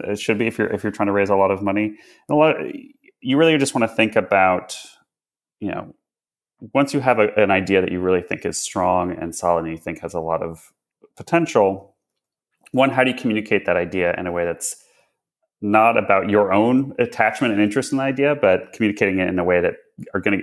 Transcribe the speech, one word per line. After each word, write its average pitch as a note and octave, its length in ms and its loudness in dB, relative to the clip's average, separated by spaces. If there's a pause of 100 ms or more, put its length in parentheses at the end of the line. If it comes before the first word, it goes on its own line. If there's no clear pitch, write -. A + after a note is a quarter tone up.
it G#2 160 -4
should A2 180 -2
be A#2 80 0
if A2+ 120 -4
you're, A2 100 0
if G#2+ 160 -6
you're G#2+ 80 -4
trying G2+ 160 -4
to G2 60 0
raise G2 160 2
a G2+ 60 2
lot G2 140 4
of F#2+ 140 -2
money. G2+ 220 -2
And G#2+ 100 -8 (340)
a D3 60 0
lot D#3 240 2
of, - 120 -8 (500)
you B2+ 160 0
really D#3+ 200 4
just C3+ 160 -2
wanna A#2 140 0
think A2 280 -2
about, F#2+ 600 2 (840)
you G2+ 120 -6
know, - 240 -10 (800)
once C#3 200 0
you C#3+ 60 0
have B2+ 180 2
a, G#2+ 180 4
an G#2 140 4
idea F#2+ 320 2
that F2+ 100 -2
you F2+ 80 -2
really F#2 220 2
think - 240 -8
is F2 140 -6
strong F2+ 520 0
and E2 220 -8
solid E2+ 300 0
and E2 80 -8
you E2 60 -10
think F2 240 -10
has E2 120 -10
a F2 60 -6
lot E2 240 -4
of E2 280 -12 (480)
potential, G#2+ 760 0 (760)
one, C3 180 2
how B2+ 140 2
do B2+ 80 0
you B2 60 -6
communicate G#2+ 480 -2
that F2+ 100 2
idea F2 420 -2
in F2+ 80 -8
a F2 60 -6
way F2 140 -2
that's - 360 -8 (800)
not A2 360 4
about G2 320 2
your G2+ 240 4
own B2 440 2
attachment A#2 560 0
and G2+ 80 2
interest G#2+ 300 0
in C#3 60 0
the C3+ 60 -2
idea, C#3 320 0
but F#2 360 2
communicating G2+ 480 0
it F#2 80 0
in F#2 100 -2
a F2+ 60 0
way F2+ 160 2
that F2 140 0 (400)
are G2 80 -4
gonna, G2+ 220 0